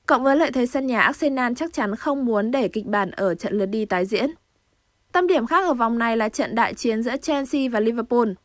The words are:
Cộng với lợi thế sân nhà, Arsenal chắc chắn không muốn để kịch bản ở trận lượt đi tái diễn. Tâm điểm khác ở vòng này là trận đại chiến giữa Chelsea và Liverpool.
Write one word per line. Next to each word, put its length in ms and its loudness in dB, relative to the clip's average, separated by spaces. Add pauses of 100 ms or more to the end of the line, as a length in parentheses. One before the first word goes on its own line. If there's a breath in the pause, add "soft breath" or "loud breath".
Cộng 160 2
với 140 4
lợi 160 2
thế 140 0
sân 200 -4
nhà, 140 0
Arsenal 560 0
chắc 160 -6
chắn 240 -2
không 280 -2
muốn 260 0
để 180 0
kịch 180 -6
bản 240 0
ở 240 0
trận 240 -4
lượt 80 0
đi 180 -2
tái 220 0
diễn. 240 0 (840)
Tâm 140 2
điểm 200 4
khác 200 2
ở 80 2
vòng 240 0
này 180 0
là 120 0
trận 260 -4
đại 200 0
chiến 280 -2
giữa 140 -4
Chelsea 520 -2
và 120 0
Liverpool. 480 2 (160)